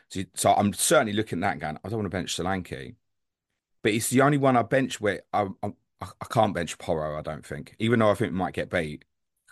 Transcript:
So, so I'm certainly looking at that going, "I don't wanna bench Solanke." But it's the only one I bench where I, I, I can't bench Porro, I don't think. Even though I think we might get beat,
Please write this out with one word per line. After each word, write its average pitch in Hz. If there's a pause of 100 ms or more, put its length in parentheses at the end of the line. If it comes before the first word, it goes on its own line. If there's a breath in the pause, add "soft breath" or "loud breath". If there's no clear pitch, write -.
(100)
So, 95 (140)
so -
I'm 101
certainly 117
looking 104
at 98
that 71
going, 76
"I 95
don't 113
wanna 101
bench 90
Solanke." 85 (880)
But 110
it's 110
the 127
only 143
one 131
I 120
bench 131
where 101 (100)
I, 101 (160)
I, 101 (280)
I -
can't 107
bench 82
Porro, 78
I 76
don't 78
think. -
Even 113
though 110
I 101
think 101
we 90
might 90
get 78
beat, 78 (480)